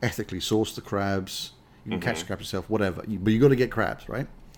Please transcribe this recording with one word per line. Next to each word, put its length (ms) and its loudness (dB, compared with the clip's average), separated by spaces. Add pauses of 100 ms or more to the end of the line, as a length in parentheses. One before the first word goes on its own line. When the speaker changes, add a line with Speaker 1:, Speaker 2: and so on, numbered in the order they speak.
Speaker 1:
ethically 380 -4
source 340 0
the 60 -10
crabs. 720 -2 (320)
You 80 -6
can 80 -2
catch 160 0
Speaker 2:
Mm-hmm. 40 -4
Speaker 1:
the 60 -8
crabs 160 -6
yourself, 280 -6
whatever. 360 2
You, 120 -4
but 140 4
you 60 4
gotta 180 8
get 140 2
crabs, 380 -2
right? 180 -6 (320)